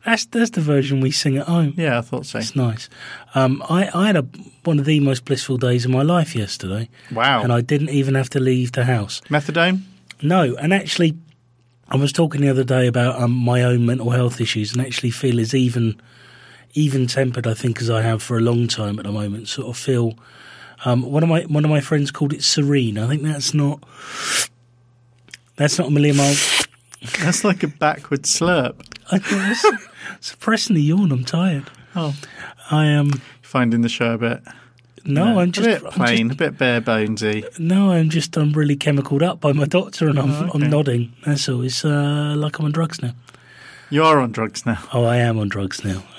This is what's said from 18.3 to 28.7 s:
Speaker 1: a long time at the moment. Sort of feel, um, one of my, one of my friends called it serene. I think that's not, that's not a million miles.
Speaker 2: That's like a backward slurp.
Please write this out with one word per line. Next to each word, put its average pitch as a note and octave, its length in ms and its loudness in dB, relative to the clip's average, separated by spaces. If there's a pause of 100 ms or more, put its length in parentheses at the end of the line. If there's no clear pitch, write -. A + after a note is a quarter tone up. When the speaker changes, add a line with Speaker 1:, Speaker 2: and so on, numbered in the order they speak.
Speaker 1:
a - 20 2
long A#2+ 280 2
time G#2 300 -4
at - 60 -12
the G2+ 80 -6
moment. G#2 360 -6
Sort A#2 200 -8
of A#2+ 80 -8
feel, A#2 380 -2 (720)
um, B2+ 160 2
one C#3 200 0
of E3 60 2
my, E3 140 2
one D3+ 220 0
of D3+ 60 2
my D3+ 120 4
friends C#3+ 280 0
called D3 220 -2
it D3 100 -8
serene. C#3 540 2
I A2 100 -2
think C#3 160 -2
that's D3 300 -4
not, C#3+ 320 0 (1700)
that's C#3+ 220 0
not F3 100 0
a - 20 0
million D3 260 4
miles. C#3+ 500 2 (540)
Speaker 2:
That's E3+ 240 0
like F#3+ 180 2
a D#3+ 60 -2
backward D3 540 -2
slurp. E3 580 0 (300)